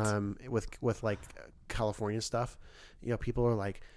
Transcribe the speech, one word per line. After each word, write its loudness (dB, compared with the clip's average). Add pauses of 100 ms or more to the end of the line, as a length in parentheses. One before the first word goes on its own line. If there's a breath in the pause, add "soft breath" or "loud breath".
um, 2 (120)
with, 0 (140)
with, 2
like, 2 (500)
California 0
stuff, -2 (440 soft breath)
you -4
know, 2
people 2
are 6
like, 0 (160 soft breath)